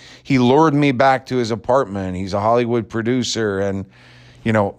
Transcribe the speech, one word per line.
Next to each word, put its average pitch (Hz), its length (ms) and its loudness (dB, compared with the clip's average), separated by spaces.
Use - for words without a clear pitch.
he 135 140 0
lured 139 380 4
me 143 160 2
back 131 340 2
to 127 120 -4
his 117 140 -2
apartment. 101 640 -2
He's 95 180 -8
a 101 60 -2
Hollywood 117 480 0
producer 113 720 -4
and, 98 260 -4
you 110 80 0
know, 101 260 0